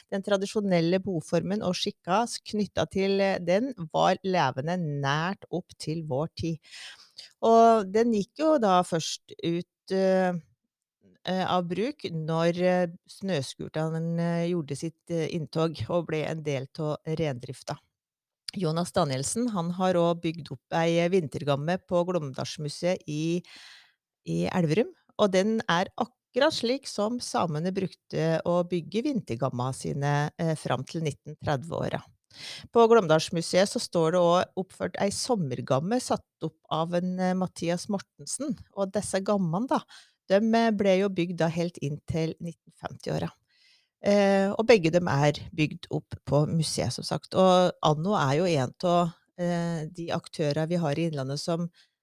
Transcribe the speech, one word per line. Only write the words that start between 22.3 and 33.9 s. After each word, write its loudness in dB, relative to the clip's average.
i, -2
i -2
Elverum, 0
og 4
den 2
er 2
akkurat -2
slik -2
som -2
samene -2
brukte -2
å 2
bygge -4
vintergamma -2
sine, -2
eh, 0
fram -4
til -8
nitten -6
tredve-åra. -4
På 8
Glåmdalsmuseet 4
så -6
står 0